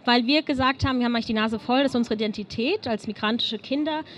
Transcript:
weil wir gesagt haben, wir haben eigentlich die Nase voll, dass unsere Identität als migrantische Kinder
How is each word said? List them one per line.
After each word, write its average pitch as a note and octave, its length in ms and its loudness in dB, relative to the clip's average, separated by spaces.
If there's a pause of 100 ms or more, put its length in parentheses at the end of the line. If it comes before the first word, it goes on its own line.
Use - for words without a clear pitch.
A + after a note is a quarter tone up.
weil A#3+ 240 4
wir D4 140 4
gesagt C4+ 440 0
haben, C4 140 0
wir A#3+ 60 2
haben A#3 100 0
eigentlich A3+ 100 -2
die A3+ 80 -2
Nase A3 240 0
voll, B3+ 260 2
dass C4 120 2
unsere A#3 200 0
Identität A3 720 -2
als A3 180 -4
migrantische A3 520 -2
Kinder D4+ 420 -2 (160)